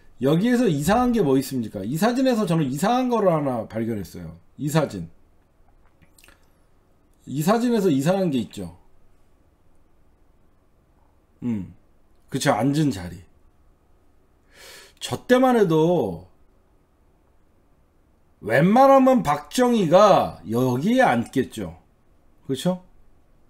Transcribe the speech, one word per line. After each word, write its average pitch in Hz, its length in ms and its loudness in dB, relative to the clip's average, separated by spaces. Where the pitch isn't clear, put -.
여기에서 214 460 2
이상한 196 460 0
게 226 80 0
뭐 135 180 2
있습니까? 117 460 -6
이 123 120 -6
사진에서 240 500 0
저는 165 200 0
이상한 220 420 -2
거를 208 240 0
하나 135 360 -4
발견했어요. 98 680 -8
이 143 120 -6
사진, 120 420 -4
이 139 160 -8
사진에서 220 480 0
이상한 170 400 0
게 131 80 -2
있죠. 92 400 -10
음, 110 320 -8
그쵸, 139 240 -2
앉은 139 380 0
자리. 87 260 -10
저 - 260 -10
때만 254 300 2
해도 160 720 0
웬만하면 254 840 4
박정희가 190 1300 2
여기에 131 520 0
앉겠죠. 117 760 -2
그쵸? 180 380 -6